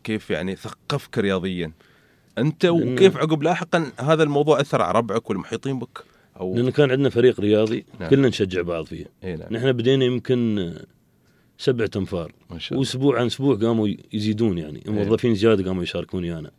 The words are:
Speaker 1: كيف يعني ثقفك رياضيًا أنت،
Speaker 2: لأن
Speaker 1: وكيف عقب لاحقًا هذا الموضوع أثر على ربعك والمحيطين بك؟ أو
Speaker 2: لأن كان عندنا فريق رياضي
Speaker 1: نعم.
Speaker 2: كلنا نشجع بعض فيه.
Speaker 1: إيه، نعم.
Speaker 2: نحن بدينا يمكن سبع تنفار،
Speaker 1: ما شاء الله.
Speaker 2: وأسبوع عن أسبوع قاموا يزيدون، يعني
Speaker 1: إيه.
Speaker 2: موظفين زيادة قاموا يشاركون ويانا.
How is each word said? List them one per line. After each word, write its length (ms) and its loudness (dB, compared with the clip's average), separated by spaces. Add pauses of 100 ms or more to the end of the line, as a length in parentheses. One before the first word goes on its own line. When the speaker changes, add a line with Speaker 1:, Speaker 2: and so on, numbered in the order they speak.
Speaker 1:
كيف 260 -6
يعني 260 -4
ثقفك 640 -8
رياضيًا 540 -2 (640)
أنت، 280 0
Speaker 2:
لأن 280 2
Speaker 1:
وكيف 240 6
عقب 260 0
لاحقًا 560 -2
هذا 240 2
الموضوع 380 2
أثر 200 0
على 160 0
ربعك 320 -2
والمحيطين 500 -4
بك؟ 240 -14 (360)
أو 160 -4
Speaker 2:
لأن 140 2
كان 220 4
عندنا 180 2
فريق 300 4
رياضي 460 2 (140)
Speaker 1:
نعم. 100 -4
Speaker 2:
كلنا 180 6
نشجع 340 -2
بعض 240 -4
فيه. 200 -12 (180)
Speaker 1:
إيه، 120 -6
نعم. 160 -12
Speaker 2:
نحن 200 0
بدينا 340 2
يمكن 680 0 (840)
سبع 280 0
تنفار، 460 -6 (180)
Speaker 1:
ما 100 -14
شاء 140 -12
الله. 60 -2
Speaker 2:
وأسبوع 400 0
عن 60 2
أسبوع 300 0
قاموا 340 0 (240)
يزيدون، 440 0
يعني 280 -10
Speaker 1:
إيه. 60 -6
Speaker 2:
موظفين 440 0
زيادة 280 4
قاموا 200 -2
يشاركون 400 -6
ويانا. 360 -8